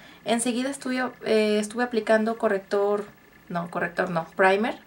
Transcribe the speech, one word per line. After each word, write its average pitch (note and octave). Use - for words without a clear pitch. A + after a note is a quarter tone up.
Enseguida A#3+
estuve, B3+
eh, G#3+
estuve G#3+
aplicando A3
corrector, G3+
no, F3
corrector F3
no, E3
primer, G3